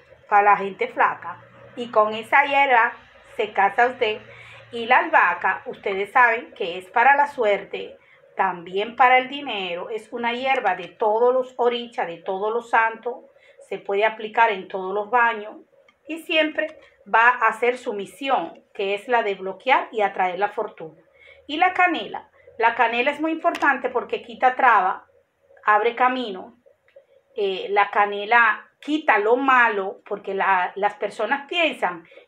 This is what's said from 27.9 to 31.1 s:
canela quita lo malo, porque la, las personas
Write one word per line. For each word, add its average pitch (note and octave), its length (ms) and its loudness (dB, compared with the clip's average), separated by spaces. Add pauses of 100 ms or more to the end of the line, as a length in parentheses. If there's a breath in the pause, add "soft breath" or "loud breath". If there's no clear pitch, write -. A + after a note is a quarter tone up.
canela G#3 800 2 (100)
quita D4 380 0
lo A3 180 4
malo, A#3 680 2
porque G3 300 -8
la, F#3 400 0
las G3+ 200 -2
personas A3 520 -4